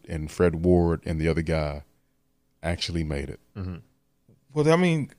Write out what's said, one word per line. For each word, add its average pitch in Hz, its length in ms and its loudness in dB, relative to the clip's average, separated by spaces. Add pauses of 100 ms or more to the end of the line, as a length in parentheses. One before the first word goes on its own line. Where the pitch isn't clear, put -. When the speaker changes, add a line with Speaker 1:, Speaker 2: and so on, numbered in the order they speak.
Speaker 1:
and 78 220 -6
Fred 82 340 0
Ward 85 400 4
and 80 160 -4
the 80 60 0
other 82 160 0
guy 76 400 -4 (800)
actually 85 400 -4
made 71 260 -6
it. - 100 -14 (160)
Speaker 2:
Mm-hmm. 92 200 -8 (760)
Speaker 3:
Well, 151 180 2
I 165 40 8
mean, 170 420 0